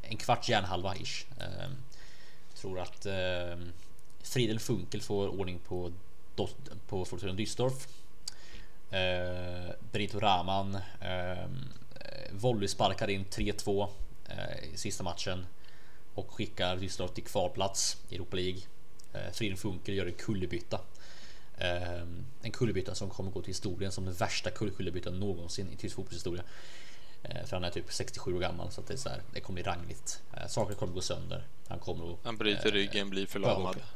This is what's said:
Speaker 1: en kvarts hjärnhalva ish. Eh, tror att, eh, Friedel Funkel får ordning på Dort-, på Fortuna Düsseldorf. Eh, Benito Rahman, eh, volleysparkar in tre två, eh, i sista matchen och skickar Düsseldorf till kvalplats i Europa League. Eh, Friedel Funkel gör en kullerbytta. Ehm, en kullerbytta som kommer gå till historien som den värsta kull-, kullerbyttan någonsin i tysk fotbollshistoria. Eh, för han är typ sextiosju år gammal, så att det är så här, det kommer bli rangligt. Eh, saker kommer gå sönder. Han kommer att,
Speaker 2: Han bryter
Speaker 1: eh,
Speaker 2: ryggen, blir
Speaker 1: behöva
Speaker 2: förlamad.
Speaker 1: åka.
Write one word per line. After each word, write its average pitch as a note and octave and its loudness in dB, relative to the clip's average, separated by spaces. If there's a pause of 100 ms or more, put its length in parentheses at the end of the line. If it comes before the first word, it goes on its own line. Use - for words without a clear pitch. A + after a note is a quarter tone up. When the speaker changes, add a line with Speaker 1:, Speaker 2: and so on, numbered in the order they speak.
Speaker 1:
en A2 -2
kvarts - 4
hjärnhalva F#2+ 4
ish. - 0 (160)
Eh, F2+ -2 (880)
tror F#2 0
att, - -2
eh, F2+ 2 (640)
Friedel A2+ 4
Funkel G2+ 0
får G2 2
ordning F2+ 0
på F2+ 0 (440)
Dort-, - 0 (180)
på F#2 0
Fortuna F#2 0
Düsseldorf. B2 0 (1040)
Eh, F2+ 0 (220)
Benito G#2 2
Rahman, G2 4 (260)
eh, F2+ 0 (880)
volleysparkar G2+ 2
in G2 2
tre - 0
två, G2+ 2 (400)
eh, - -2
i - -2
sista - 0
matchen F#2 0 (680)
och - -2
skickar F#2 0
Düsseldorf F#2 0
till F2+ -2
kvalplats - 2 (120)
i - -2
Europa F#2 -2
League. F#2 0 (520)
Eh, G2 -2
Friedel G2 0
Funkel G2 0
gör F#2 2
en F2+ 0
kullerbytta. - 0 (760)
Ehm, F2 0 (180)
en A2+ 0
kullerbytta F#2+ 0
som F#2+ -2
kommer F#2+ -2
gå F#2 -2
till F#2+ -2
historien F#2+ 0
som F#2+ -2
den F#2 0
värsta - 0
kull-, G#2+ 0
kullerbyttan F#2 0
någonsin F#2 0
i - -2
tysk - -2
fotbollshistoria. F2+ -2 (800)
Eh, - -2
för F#2+ -2
han F2+ 0
är F2 0
typ - 0
sextiosju - 0
år F2 0
gammal, F2 0
så - -2
att - -2
det - -2
är C3 -2
så - -2
här, - -2 (100)
det B2 -2
kommer F#2 -2
bli F#2+ 0
rangligt. E2+ -2 (140)
Eh, F2 -2
saker G2+ 0
kommer F#2 0
gå F2+ 0
sönder. F2 0 (220)
Han F#2 0
kommer E2+ -2
att, F2 -2
Speaker 2:
Han A#2 0
bryter G#2+ 4
Speaker 1:
eh, G#2 6
Speaker 2:
ryggen, G2+ 2
blir G2 2
Speaker 1:
behöva G2+ 2
Speaker 2:
förlamad. F#2+ 2
Speaker 1:
åka. - -2 (100)